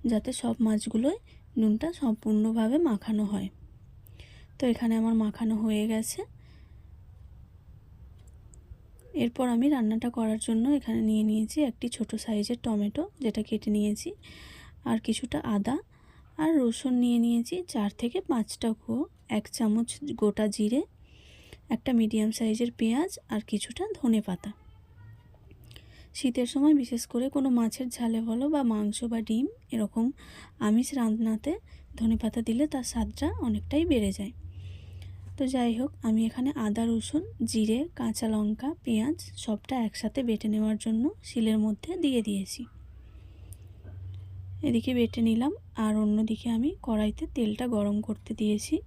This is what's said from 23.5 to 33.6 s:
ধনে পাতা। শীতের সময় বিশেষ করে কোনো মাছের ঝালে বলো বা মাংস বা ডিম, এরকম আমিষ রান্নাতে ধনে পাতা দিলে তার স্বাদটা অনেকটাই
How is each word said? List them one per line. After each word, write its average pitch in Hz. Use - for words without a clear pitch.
ধনে 220
পাতা। 190
শীতের 247
সময় 294
বিশেষ 240
করে 247
কোনো 269
মাছের 240
ঝালে 226
বলো 233
বা 294
মাংস 214
বা 226
ডিম, 226
এরকম 226
আমিষ 220
রান্নাতে 226
ধনে 226
পাতা 226
দিলে 226
তার 254
স্বাদটা 226
অনেকটাই 247